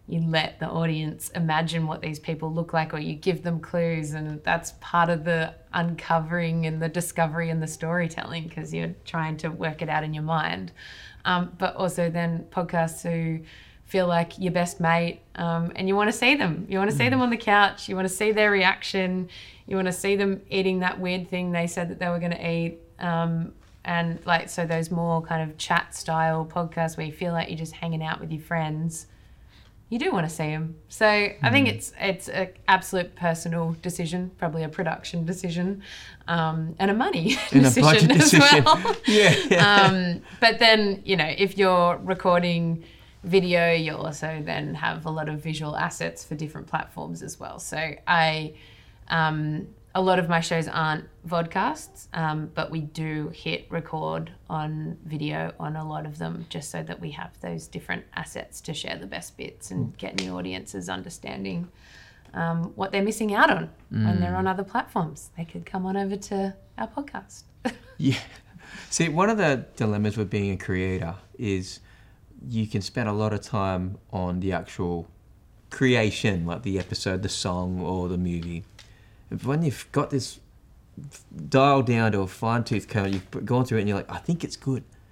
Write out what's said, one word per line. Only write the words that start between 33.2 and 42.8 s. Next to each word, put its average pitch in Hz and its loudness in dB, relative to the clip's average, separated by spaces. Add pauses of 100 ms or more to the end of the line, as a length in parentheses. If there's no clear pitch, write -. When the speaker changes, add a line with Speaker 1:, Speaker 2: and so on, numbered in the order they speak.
Speaker 1:
decision, 175 -4
probably 160 -2
a 156 -4
production 170 -4
decision, 180 -2 (460)
um, 160 -2
and 196 2
a - 2
money 254 0
<laughs> - -8
Speaker 2:
And 135 10
a - 10
Speaker 1:
decision 131 8 (240)
Speaker 2:
budget - 8
Speaker 1:
as 302 8
Speaker 2:
decision. 285 12
Speaker 1:
well. 330 6
Speaker 2:
<laughs> - -4
Yeah, 208 8 (140)
yeah. 202 8
Speaker 1:
Um, 185 4 (180)
but 226 6
then, 214 6
you 190 2
know, 156 2 (120)
if 190 -2
you're 180 6
recording 175 2 (400)